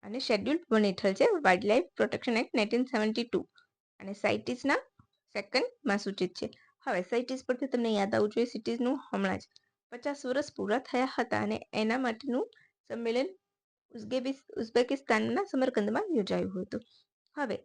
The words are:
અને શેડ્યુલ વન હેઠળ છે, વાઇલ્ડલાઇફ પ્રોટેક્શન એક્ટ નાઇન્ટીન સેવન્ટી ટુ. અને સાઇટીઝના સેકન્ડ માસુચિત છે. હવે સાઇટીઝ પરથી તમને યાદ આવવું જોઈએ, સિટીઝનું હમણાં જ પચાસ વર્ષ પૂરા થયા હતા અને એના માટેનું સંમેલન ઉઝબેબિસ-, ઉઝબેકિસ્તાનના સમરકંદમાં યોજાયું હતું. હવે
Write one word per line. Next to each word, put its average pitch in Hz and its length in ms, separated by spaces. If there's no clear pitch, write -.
અને 208 140
શેડ્યુલ 240 400
વન 220 140
હેઠળ 196 280
છે, 233 140
વાઇલ્ડલાઇફ 208 560
પ્રોટેક્શન 226 400
એક્ટ 254 180
નાઇન્ટીન 233 300
સેવન્ટી 220 400
ટુ. 190 180
અને 196 120
સાઇટીઝના 226 680
સેકન્ડ 247 340
માસુચિત 196 500
છે. - 140
હવે 196 160
સાઇટીઝ 247 420
પરથી 254 220
તમને 240 280
યાદ 202 200
આવવું 214 140
જોઈએ, 233 180
સિટીઝનું 240 520
હમણાં 196 260
જ - 60
પચાસ 277 340
વર્ષ 269 300
પૂરા 202 220
થયા 254 400
હતા 220 220
અને 214 180
એના 220 260
માટેનું 247 480
સંમેલન 233 380
ઉઝબેબિસ-, 247 640
ઉઝબેકિસ્તાનના 233 920
સમરકંદમાં 254 560
યોજાયું 185 460
હતું. - 200
હવે 262 280